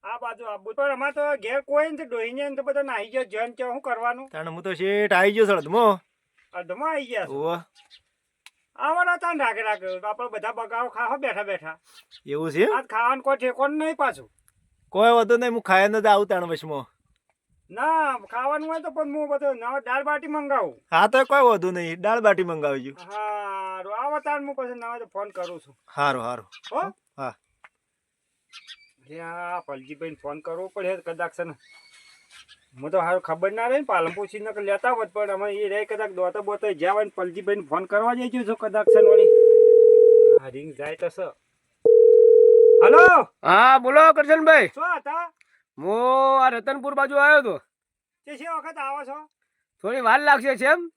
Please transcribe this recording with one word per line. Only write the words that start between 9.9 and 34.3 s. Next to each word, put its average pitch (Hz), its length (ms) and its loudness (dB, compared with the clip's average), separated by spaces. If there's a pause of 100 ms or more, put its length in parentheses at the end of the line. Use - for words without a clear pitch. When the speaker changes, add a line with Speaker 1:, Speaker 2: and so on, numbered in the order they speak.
Speaker 1:
આપણે 214 300 -10
બધા 214 220 -10
બગાડો 226 380 -8
ખાઓ 240 280 -6
બેઠા 214 260 -8
બેઠા. 165 340 -10 (480)
Speaker 2:
એવું 151 260 -6
છે 160 120 0
એમ? 339 140 -2
Speaker 1:
આજ 269 80 -6
ખાવાનું 247 380 -4
કોઈ 269 140 -2
ઠેકોનું 254 400 -4
નહીં 311 180 -6
પાછું. 233 340 -6 (600)
Speaker 2:
કોઈ 220 220 2
વાંધો 233 260 2
નહીં, 240 140 -4
હું 233 100 -6
ખાઈને 202 400 2
જ 208 40 -4
આવું 208 220 4
તાણ 180 180 -2
વચમાં. 156 400 -8 (840)
Speaker 1:
ના, 285 480 -2 (140)
ખાવાનું 285 380 -6
હોય 320 100 -8
તો 311 120 -12
પણ 294 240 -8
હું 302 140 -8
બધો 277 240 -4
નવો 247 260 -8
દાળ 262 240 -6
બાટી 294 240 -6
મંગાવું. 277 480 -6 (160)
Speaker 2:
હા, 175 160 2
તો 262 180 2
કોઈ 277 160 2
વાંધો 196 300 2
નહીં, 175 300 -8
દાળ 220 200 -2
બાટી 196 220 2
મંગાવજો. 143 500 -6 (200)
Speaker 1:
હારું, 208 840 -10
આવો 294 200 -6
તાણ, 294 260 -8
હું 277 100 -12
પછી 247 240 -12
નવો 233 200 -12
તો 233 60 -16
ફોન 202 240 -12
કરું 175 300 -14
છું. 139 160 -20 (120)
Speaker 2:
હારું, 139 360 -4
હારું. 117 220 -12 (260)
Speaker 1:
હો? 269 100 -6 (360)
Speaker 2:
હા. 131 160 -12 (1700)
Speaker 1:
અરે, 151 200 -20
આ 175 400 -12
પલજીભાઈને 143 600 -16
ફોન 147 200 -14
કરવો 170 260 -12
પડે 185 300 -8
કદાચ 170 340 -10
છે 175 120 -12
ને. 165 100 -12 (1300)
હું 151 100 -12
તો 185 80 0
હારું 175 220 -2
ખબર 170 300 -6
ના 233 160 -6
રહી 262 120 -2
ને, 285 60 -8
પાલનપુર 185 420 -4
થી 214 120 -16